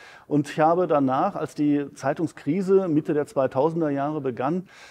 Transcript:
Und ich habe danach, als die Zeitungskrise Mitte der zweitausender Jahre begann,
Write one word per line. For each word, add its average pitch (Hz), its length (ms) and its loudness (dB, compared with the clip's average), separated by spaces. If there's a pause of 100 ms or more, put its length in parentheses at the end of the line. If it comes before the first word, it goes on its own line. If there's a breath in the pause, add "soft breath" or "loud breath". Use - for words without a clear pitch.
(280 loud breath)
Und 147 220 0
ich - 100 -4
habe 170 280 2
danach, 147 480 0
als 156 180 -8
die 143 400 0
Zeitungskrise 180 920 0
Mitte 156 260 0
der 147 140 0
zweitausender 147 640 0
Jahre 143 300 -4
begann, 135 460 -4 (240 loud breath)